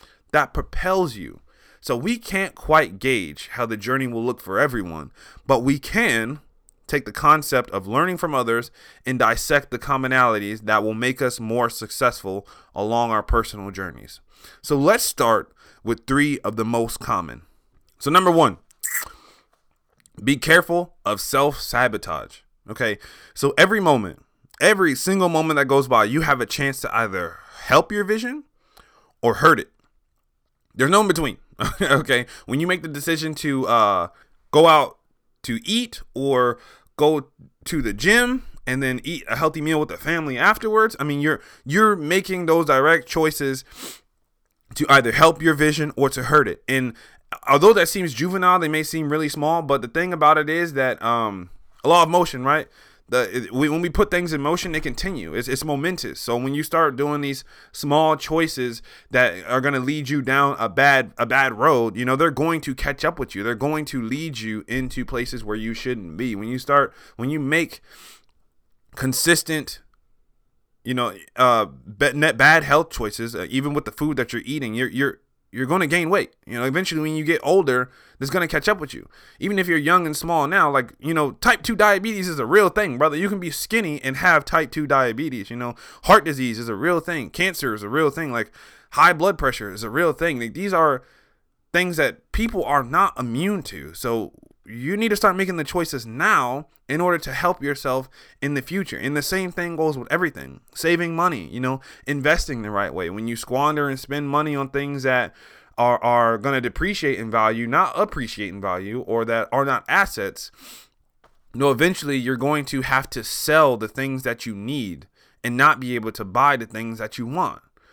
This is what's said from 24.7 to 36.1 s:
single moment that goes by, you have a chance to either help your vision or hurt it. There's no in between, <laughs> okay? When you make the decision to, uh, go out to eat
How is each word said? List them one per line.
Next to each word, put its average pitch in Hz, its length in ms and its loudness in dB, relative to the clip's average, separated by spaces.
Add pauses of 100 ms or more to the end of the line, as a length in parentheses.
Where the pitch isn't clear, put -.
single 185 340 2
moment 160 280 2
that 139 100 2
goes 135 220 2
by, 117 160 6
you 123 160 0
have 147 200 0
a 117 60 -4
chance 139 360 -4
to - 140 -4
either 95 420 -4 (260)
help 247 260 4
your 208 140 -2
vision 240 400 -4 (800)
or 117 120 2
hurt 151 240 6
it. 82 120 -8 (1040)
There's 135 160 2
no 196 100 6
in 208 80 2
between, 156 300 0 (220)
<laughs> 107 200 -4
okay? 131 460 2 (180)
When 135 160 -2
you 170 60 0
make 180 160 0
the 160 60 -8
decision 156 480 -4
to, 135 300 -2
uh, 104 420 2 (440)
go 160 160 8
out 147 300 6 (440)
to 113 220 -6
eat 233 380 -4 (120)